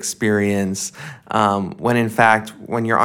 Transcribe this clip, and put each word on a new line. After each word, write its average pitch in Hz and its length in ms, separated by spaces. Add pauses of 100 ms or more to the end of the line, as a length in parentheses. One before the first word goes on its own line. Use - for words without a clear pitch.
experience." 101 880 (480)
Um, 101 220 (240)
when 120 120
in 117 120
fact, 110 440 (200)
when 113 120
you're 113 200